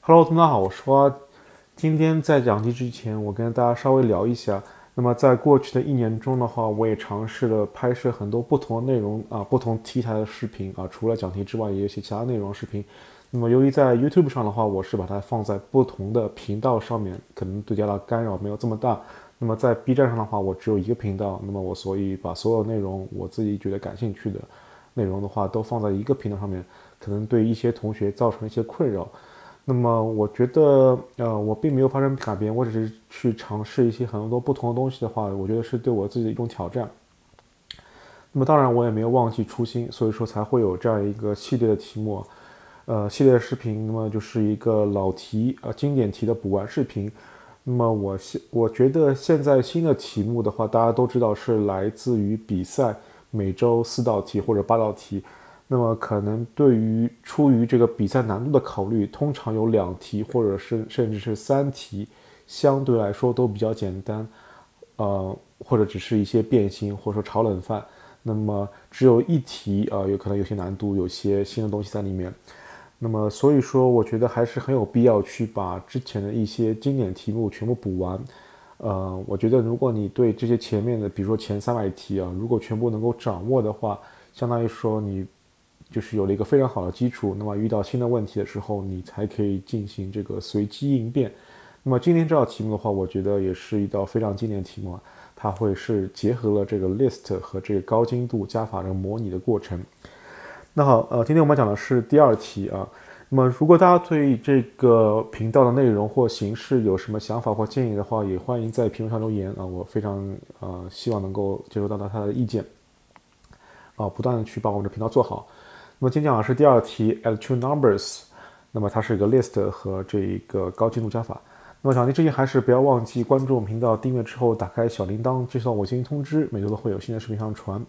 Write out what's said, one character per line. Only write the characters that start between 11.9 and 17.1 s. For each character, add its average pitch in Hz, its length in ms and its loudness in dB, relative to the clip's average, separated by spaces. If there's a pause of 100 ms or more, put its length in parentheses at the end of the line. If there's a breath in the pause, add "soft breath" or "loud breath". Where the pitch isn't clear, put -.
其 - 120 -10
他 104 120 -4
内 123 140 -2
容 101 160 -6
视 104 140 -12
频。 104 180 -8 (460 loud breath)
那 123 80 -2
么 117 100 0
由 127 140 6
于 139 80 6
在 131 240 4
YouTube 147 340 4
上 123 160 -4
的 104 60 -2
话， 110 120 -2
我 95 200 0
是 - 120 -6
把 92 120 -4
它 98 120 -4
放 110 240 -4
在 98 140 -2 (140)
不 135 120 4
同 104 300 -6
的 110 160 0
频 107 320 -8
道 123 180 2
上 113 220 -4
面， 92 180 -8 (140)